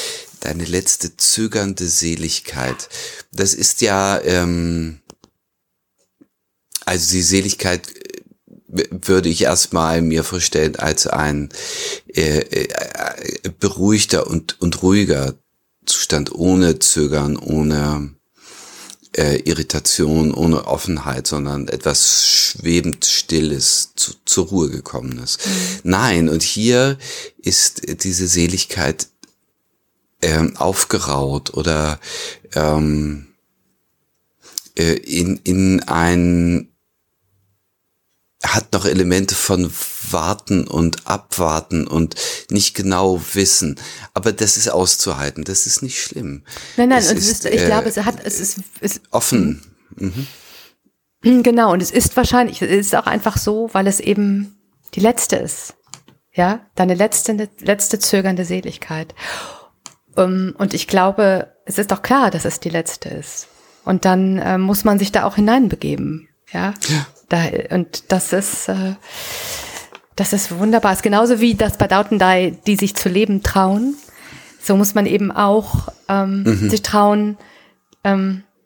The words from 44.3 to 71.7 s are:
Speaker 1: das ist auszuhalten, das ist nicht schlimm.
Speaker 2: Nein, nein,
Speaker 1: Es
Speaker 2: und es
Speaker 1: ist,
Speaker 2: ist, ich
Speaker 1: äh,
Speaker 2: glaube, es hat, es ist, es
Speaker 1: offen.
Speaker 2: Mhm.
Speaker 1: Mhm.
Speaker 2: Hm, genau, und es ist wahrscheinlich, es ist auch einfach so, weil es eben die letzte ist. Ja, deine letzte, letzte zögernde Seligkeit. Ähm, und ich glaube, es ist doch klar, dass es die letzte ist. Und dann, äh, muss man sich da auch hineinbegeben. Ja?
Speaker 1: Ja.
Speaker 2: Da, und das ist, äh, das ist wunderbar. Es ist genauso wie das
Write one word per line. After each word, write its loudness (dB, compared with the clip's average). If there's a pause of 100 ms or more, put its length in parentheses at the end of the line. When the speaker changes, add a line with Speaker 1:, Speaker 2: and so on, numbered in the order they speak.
Speaker 1:
das 0
ist 0
auszuhalten, 0
das -2
ist 0
nicht -6
schlimm. -10 (340)
Speaker 2:
Nein, 4
nein, 6
Speaker 1:
Es 2
Speaker 2:
und 2
es 0
Speaker 1:
ist, -4
Speaker 2:
ist, 0
ich 2
Speaker 1:
äh, 2
Speaker 2:
glaube, 2
es -4
hat, -2
es -6
ist, -6 (220)
es -6 (100)
Speaker 1:
offen. 0 (340)
Speaker 2:
Mhm. -6
Speaker 1:
Mhm. -6 (960)
Speaker 2:
Hm, 6
genau, 6
und 2
es -4
ist 2
wahrscheinlich, 2
es 2
ist 2
auch 2
einfach 0
so, -2
weil 2
es 2
eben 0 (380)
die 0
letzte 2
ist. -8 (580)
Ja, 0 (100)
deine 2
letzte, 0 (100)
letzte 0
zögernde 0
Seligkeit. -8 (1040)
Ähm, 2
und -2
ich -6
glaube, 2 (120)
es -6
ist -2
doch -2
klar, 2
dass -6
es -4
die -6
letzte -6
ist. -12 (380)
Und 0
dann, 2
äh, 0
muss 0
man 4
sich 0
da 0
auch -2
hineinbegeben. 2 (240)
Ja? -4 (140)
Speaker 1:
Ja. -2 (220)
Speaker 2:
Da, 2 (260)
und -4
das 2
ist, -2
äh, -4 (1200)
das 0
ist -2
wunderbar. 4
Es -2
ist -8
genauso 4
wie 4
das 0